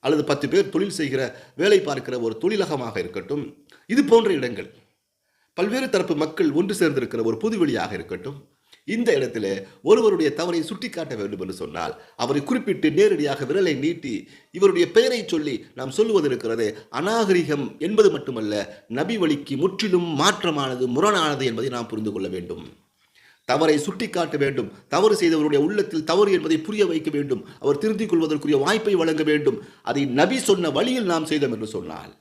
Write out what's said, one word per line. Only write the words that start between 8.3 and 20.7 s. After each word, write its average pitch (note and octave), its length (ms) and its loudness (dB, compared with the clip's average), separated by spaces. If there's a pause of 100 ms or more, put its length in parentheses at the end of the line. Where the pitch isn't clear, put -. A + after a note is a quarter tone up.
இந்த A#3 280 -2
இடத்துல A#2+ 340 0 (360)
ஒருவருடைய F#3+ 520 4
தவறை E3+ 280 -2
சுட்டிக்காட்ட E3+ 520 -8
வேண்டும் G2+ 260 -6
என்று F#2 140 -8
சொன்னால், E2 400 -8 (220)
அவரை C#3 260 0
குறிப்பிட்டு F#3+ 480 0
நேரடியாக D3 540 2
விரலை E3 320 0
நீட்டி, C#3 360 -4 (380)
இவருடைய F3+ 400 4
பெயரை A#3+ 360 4
சொல்லி D3+ 280 -2 (200)
நாம் C3 160 -8
சொல்லுவது G#3 360 2
இருக்கிறது, A2+ 400 -2 (240)
அநாகரிகம் F3 760 0 (140)
என்பது G3+ 320 4
மட்டுமல்ல, G#2+ 760 -4
நபி D#3+ 280 -2
வழிக்கு B3 400 -2
முற்றிலும் F3 640 0
மாற்றமானது, D3 680 0